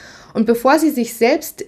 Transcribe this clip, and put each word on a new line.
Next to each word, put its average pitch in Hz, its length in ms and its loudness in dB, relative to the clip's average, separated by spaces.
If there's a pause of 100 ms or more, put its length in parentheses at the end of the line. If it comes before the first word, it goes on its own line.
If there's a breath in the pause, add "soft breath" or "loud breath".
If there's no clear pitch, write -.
(340 loud breath)
Und 220 120 0
bevor 254 340 2
sie 311 100 2
sich 240 240 -4
selbst - 540 -2